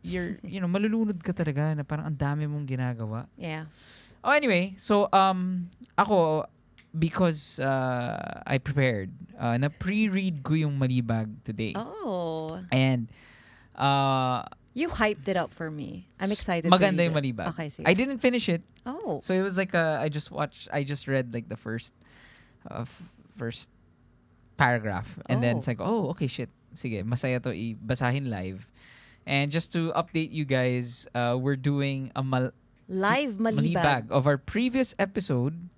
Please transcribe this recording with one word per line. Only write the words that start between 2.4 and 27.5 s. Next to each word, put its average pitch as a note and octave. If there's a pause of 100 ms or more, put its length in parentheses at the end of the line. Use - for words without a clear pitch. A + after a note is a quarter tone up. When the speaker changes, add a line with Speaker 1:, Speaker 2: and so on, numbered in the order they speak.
Speaker 1:
mong D3
ginagawa. B2 (100)
Speaker 2:
Yeah. D#3 (580)
Speaker 1:
Oh, A#3+
anyway, G3
so, G#3
um, F#3 (280)
ako, F3 (520)
because, D#3+
uh, C3
I C3+
prepared, C3 (260)
uh, A#2+
na C#3+
pre-read F#3+
ko D3+
yung D3+
Malibag A#2 (140)
today. A2
Speaker 2:
Oh. F3+ (100)
Speaker 1:
And, B2+ (680)
uh, C3+ (320)
Speaker 2:
You D#4
hyped G#3
it F3+
up -
for D#3+
me. D#3
I'm F#3+
Speaker 1:
s-, G#3
Speaker 2:
excited E3+
Speaker 1:
maganda F#3
Speaker 2:
to E3+
read -
Speaker 1:
yung D#3+
Speaker 2:
it. D3+ (200)
Speaker 1:
Malibag. F2
Speaker 2:
Okay, D3+
sige. -
Speaker 1:
I F3
didn't C4
finish A#3+
it. E3+ (260)
Speaker 2:
Oh. B3+
Speaker 1:
So -
it F#3
was F#3+
like, F#3
uh, D#3+
I D3+
just D3
watched, -
I C#3+
just C#3
read, C3
like, A#2
the -
first, - (720)
uh, -
f-, - (320)
first - (880)
paragraph. A2 (100)
And A#2+
then A#2+
Speaker 2:
Oh. -
Speaker 1:
it's -
like, B2
"Oh, G3+
okay, D3
shit. B2 (240)
Sige, G#2+
masaya B2
to B2+